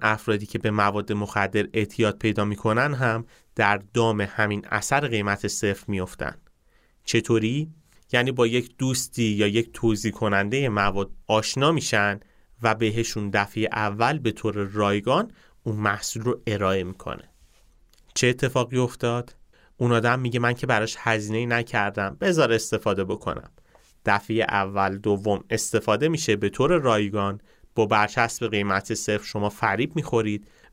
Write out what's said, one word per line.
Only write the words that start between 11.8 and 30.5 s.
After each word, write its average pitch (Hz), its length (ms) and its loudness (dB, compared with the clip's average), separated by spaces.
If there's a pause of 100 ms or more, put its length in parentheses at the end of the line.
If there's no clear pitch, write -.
و 110 120 2
بهشون 107 560 -2
دفعهٔ 104 420 0
اول 107 460 0
به 120 140 -2
طور 110 220 -4
رایگان 104 760 0 (320)
اون 110 140 -4
محصول 107 460 -2
رو 120 240 -2
ارائه 98 380 0
می‌کنه. - 460 -12 (840)
چه - 120 2
اتفاقی 123 520 0
افتاد؟ 120 580 -2 (400)
اون 120 160 2
آدم 120 280 2
میگه 120 200 -2
«من 120 120 2
که - 140 -6
براش 113 320 0
هزینه‌ای 110 480 -2
نکردم، 107 760 -2
بذار 160 320 4
استفاده 107 520 0
بکنم.» - 460 -6 (560)
دفعهٔ 107 360 2
اول، 98 560 0
دوم 101 520 0
استفاده 113 580 0
می‌شه 156 280 0
به 101 120 0
طور 151 300 2
رایگان، 104 640 0 (340)
با 113 120 4
برچسب 110 640 2
قیمت 101 440 0
صفر 104 300 -2
شما 104 240 -2
فریب 107 480 -2
می‌خورید 110 520 -2 (240)